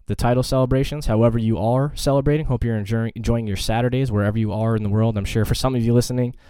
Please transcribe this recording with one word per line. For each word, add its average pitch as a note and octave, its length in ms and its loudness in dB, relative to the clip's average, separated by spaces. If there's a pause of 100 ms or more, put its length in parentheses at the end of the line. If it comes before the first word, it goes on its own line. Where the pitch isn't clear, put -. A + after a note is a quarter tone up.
the G#2 80 -4
title B2 260 0
celebrations, C3 640 0
however A#2 320 4
you A2 200 0
are B2+ 380 0
celebrating. C#3+ 500 0
Hope A#2+ 180 -2
you're A2+ 140 -2
enjoy-, A2+ 360 -4
enjoying A#2 320 -2
your G2 120 -4
Saturdays B2 540 0
wherever G#2 260 0
you G#2+ 160 0
are A2+ 220 0
in G#2+ 80 -2
the G2+ 60 -2
world. A2 280 2
I'm G2+ 80 -2
sure A2 200 0
for - 80 2
some C3 220 0
of A#2+ 80 0
you A#2+ 100 2
listening, B2 400 2 (160)